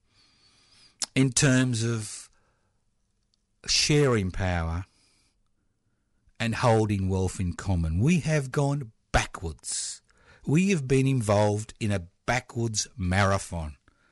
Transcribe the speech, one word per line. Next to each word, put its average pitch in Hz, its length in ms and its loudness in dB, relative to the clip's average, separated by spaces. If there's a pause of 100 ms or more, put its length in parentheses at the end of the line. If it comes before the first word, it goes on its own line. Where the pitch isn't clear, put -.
(1160)
in 135 160 2
terms 127 540 2
of 113 440 -6 (1400)
sharing 127 640 2
power 87 560 -2 (1500)
and 113 160 -2
holding 110 520 2
wealth 92 300 -2
in 90 140 -2
common? 85 480 -2
We 160 200 2
have 147 300 -2
gone 143 400 -2 (220)
backwards. - 920 -6 (440)
We 180 240 2
have 143 180 0
been 131 180 4
involved 107 720 2
in 104 140 -2
a 87 140 -4 (200)
backwards 117 680 -4
marathon 90 800 0 (360)